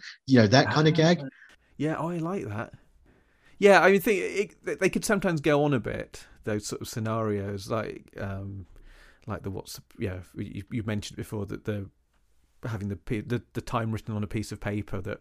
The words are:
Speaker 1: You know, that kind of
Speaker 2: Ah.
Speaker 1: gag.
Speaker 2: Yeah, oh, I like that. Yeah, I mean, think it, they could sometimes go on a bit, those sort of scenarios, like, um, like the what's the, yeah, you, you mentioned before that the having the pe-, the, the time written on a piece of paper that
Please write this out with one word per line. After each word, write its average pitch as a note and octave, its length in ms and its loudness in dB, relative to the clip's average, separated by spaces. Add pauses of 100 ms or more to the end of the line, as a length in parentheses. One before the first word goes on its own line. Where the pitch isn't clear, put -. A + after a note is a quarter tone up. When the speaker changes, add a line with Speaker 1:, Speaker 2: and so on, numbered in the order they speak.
(260)
Speaker 1:
You C3 140 6
know, G#2+ 80 8
that B2 240 6
kind D#3 160 6
of D#3 60 6
Speaker 2:
Ah. E3 40 2
Speaker 1:
gag. E3 240 6 (560)
Speaker 2:
Yeah, D3+ 200 -2
oh, D#3+ 120 -4
I F3 80 -6
like E3+ 300 -4
that. G#2+ 260 -8 (840)
Yeah, F#3+ 220 10
I F3+ 100 8
mean, G3 100 6
think G3+ 180 2 (460)
it, E3+ 140 -6
they F2+ 100 4
could - 160 -2
sometimes F3+ 360 0
go D3 220 4
on D3 100 2
a A#2+ 60 2
bit, G#2+ 460 -8 (180)
those G#2+ 220 -4
sort - 160 -8
of - 60 -10
scenarios, G#2+ 840 -4
like, - 400 -6 (100)
um, G2 460 -8 (640)
like G2 160 -8
the G2 80 -6
what's - 220 -10
the, - 80 -14 (180)
yeah, F#2 200 -4 (160)
you, G2+ 360 -8
you B2 120 -4
mentioned G#2 340 -6
before G2+ 300 -6
that G2+ 180 -10
the G2+ 240 -6 (720)
having G2+ 240 -6
the G2+ 80 -4
pe-, G#2 260 -6
the, A2+ 220 -4 (100)
the A#2 80 -6
time A2+ 300 -4
written G#2+ 240 -6
on G#2 80 -4
a G2+ 40 -6
piece G#2+ 240 -6
of G#2 80 -12
paper G#2 420 -6
that G2+ 200 -8